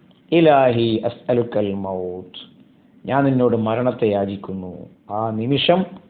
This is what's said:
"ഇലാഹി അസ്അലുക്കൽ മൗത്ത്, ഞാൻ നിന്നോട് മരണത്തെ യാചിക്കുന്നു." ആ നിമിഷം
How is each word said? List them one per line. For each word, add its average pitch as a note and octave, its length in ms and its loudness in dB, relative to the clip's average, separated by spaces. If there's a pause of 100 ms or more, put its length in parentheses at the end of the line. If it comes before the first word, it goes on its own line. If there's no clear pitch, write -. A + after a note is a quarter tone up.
(320)
"ഇലാഹി B2+ 760 4
അസ്അലുക്കൽ A#2 680 -2
മൗത്ത്, F#2 680 -8 (680)
ഞാൻ C#3 160 2
നിന്നോട് B2 340 2
മരണത്തെ A#2 500 0
യാചിക്കുന്നു." G2 680 -4 (380)
ആ A2 180 -4
നിമിഷം C3 560 2 (240)